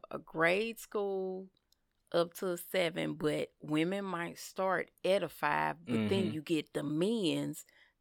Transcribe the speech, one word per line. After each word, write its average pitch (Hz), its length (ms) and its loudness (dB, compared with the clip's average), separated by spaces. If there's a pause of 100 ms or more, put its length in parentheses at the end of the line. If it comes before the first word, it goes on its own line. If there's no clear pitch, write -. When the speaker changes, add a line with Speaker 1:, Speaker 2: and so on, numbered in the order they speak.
(100)
Speaker 1:
a - 80 -8
grade 185 600 2
school 190 680 -4 (680)
up 175 220 2
to 190 180 -4
a 175 60 -4
seven, 165 560 -2
but 151 340 0 (140)
women 165 420 0
might 170 340 -6
start - 520 -2 (140)
at 185 180 4
a 160 60 -2
five, 151 480 0 (100)
but 208 220 2
then 196 180 2
Speaker 2:
Mm-hmm. - 80 -2
Speaker 1:
you 156 80 -6
get 151 320 -2
the 147 80 -2
men's 151 840 0 (360)